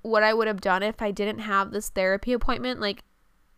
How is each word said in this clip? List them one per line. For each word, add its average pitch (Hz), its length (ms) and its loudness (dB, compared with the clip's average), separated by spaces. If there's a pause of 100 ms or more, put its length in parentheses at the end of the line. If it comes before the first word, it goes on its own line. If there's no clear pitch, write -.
what 214 200 2
I 220 120 6
would 220 140 2
have 202 120 -2
done 190 220 2
if 214 180 -2
I 214 100 -2
didn't 208 300 -4
have 196 300 0
this 208 200 -6
therapy 196 420 0
appointment, 247 480 -2
like, 302 220 -4 (560)